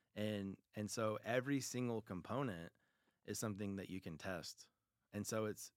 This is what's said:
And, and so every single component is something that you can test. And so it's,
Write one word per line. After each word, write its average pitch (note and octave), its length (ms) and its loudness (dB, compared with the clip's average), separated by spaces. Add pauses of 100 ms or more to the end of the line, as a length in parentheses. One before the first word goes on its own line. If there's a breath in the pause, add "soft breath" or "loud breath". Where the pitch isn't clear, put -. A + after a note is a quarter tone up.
(160)
And, G2+ 420 0 (180)
and G#2+ 160 0
so A2 340 4
every B2+ 360 4
single A#2+ 400 0
component F#2 680 -2 (540)
is G2+ 140 -2
something G2+ 380 0
that F#2+ 120 -4
you F#2 120 -4
can E2 160 -6
test. - 500 -6 (460)
And G#2 120 0
so A2 200 2
it's, - 320 -4